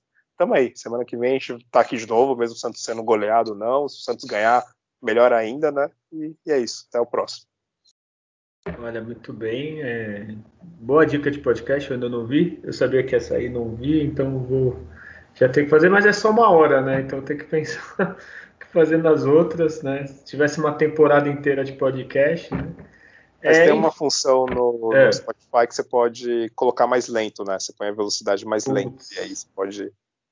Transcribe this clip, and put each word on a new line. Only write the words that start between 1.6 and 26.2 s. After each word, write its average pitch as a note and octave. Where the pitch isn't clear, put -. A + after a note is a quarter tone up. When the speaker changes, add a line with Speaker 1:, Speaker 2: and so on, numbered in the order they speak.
Speaker 1:
tá B2+
aqui A#2+
de A2+
novo, A#2+
mesmo A#2
o -
Santos A2+
sendo A2+
goleado A2
ou G2+
não. C3
Se -
o -
Santos A#2+
ganhar, A#2
melhor A#2+
ainda, B2
né? C#3+
E, D#3
e D#3+
é C#3+
isso. -
Até A#2+
o A#2
próximo. -
Speaker 2:
Olha, A2+
muito A#2
bem. C3
É... G#2+
Boa C#3
dica C#3+
de C#3+
podcast, C#3
eu C3+
ainda B2
não A#2+
vi. D#3+
Eu -
sabia B2+
que B2+
ia A#2
sair, B2
não A#2
vi, D3
então C3+
vou, B2+
já C3
tenho C#3+
que D3
fazer, D#3
mas G3+
é G#3
só A3
uma A3
hora, D3+
né? C3+
Então C3+
tem D3
que -
pensar D#3
<laughs> -
o -
que -
fazer D#3+
nas D#3
outras, D#3+
né? C#3
Se -
tivesse C#3+
uma D3+
temporada D3
inteira C#3+
de C3+
podcast, C#3
né? -
Speaker 1:
Mas D#3+
Speaker 2:
É, E3
Speaker 1:
tem D3+
Speaker 2:
e -
Speaker 1:
uma D#3+
função C3
no, B2
no A2+
Speaker 2:
É. C3
Speaker 1:
Spotify -
que -
você B2+
pode A#2+